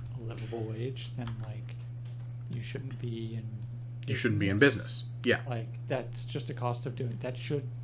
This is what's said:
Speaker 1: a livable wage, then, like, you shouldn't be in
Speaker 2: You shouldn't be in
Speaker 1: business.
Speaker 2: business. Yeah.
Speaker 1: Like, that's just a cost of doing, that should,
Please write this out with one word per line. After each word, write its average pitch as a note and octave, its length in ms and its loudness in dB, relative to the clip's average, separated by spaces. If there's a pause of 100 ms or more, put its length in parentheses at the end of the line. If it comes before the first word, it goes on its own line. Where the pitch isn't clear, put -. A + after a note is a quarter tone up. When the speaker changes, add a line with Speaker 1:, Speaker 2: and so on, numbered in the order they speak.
(200)
Speaker 1:
a A#2 80 -4
livable A#2 360 -4
wage, A#2 520 -2
then, A#2+ 140 -4 (120)
like, - 320 -6 (800)
you A#2+ 80 -2
shouldn't - 380 -4
be A2+ 360 -2
in - 80 -4 (640)
Speaker 2:
You C#3 80 2
shouldn't G#2+ 260 4
be G2+ 80 6
in G2 100 6
Speaker 1:
business. - 440 6
Speaker 2:
business. - 20 -8 (200)
Yeah. - 260 6
Speaker 1:
Like, A#2+ 180 -2 (200)
that's - 360 -2
just - 260 -4
a C#3 40 -4
cost B2 320 0
of A#2+ 100 -4
doing, A#2+ 240 -2
that B2+ 160 -2
should, C#3+ 300 0 (180)